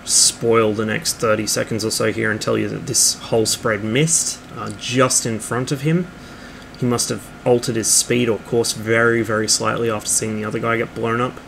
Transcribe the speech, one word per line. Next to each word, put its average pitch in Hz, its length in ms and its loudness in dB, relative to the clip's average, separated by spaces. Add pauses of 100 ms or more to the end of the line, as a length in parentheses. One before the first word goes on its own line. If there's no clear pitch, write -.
spoil 113 680 4
the 107 140 -2
next - 280 -2
thirty 107 320 0
seconds 110 380 -2
or 110 60 0
so 110 220 0
here 110 180 0
and 107 100 -2
tell 113 160 0
you 107 120 0
that 104 180 -6
this - 320 2
hull 110 280 2
spread 110 360 0
missed, 139 580 0 (160)
uh, 107 220 -8
just 127 480 2
in 113 140 -2
front 123 320 -4
of 135 80 -4
him. 165 260 0 (720)
He 131 80 0
must 120 220 0
have 107 200 -6 (160)
altered 123 300 4
his 110 180 0
speed 120 360 2
or 104 100 0
course 117 340 0
very, 113 500 2
very 107 260 0
slightly 113 420 0
after 107 180 -4
seeing 110 280 -2
the 107 80 -4
other 110 160 -4
guy 113 160 2
get 113 180 -4
blown 113 260 0
up. 123 140 -2 (140)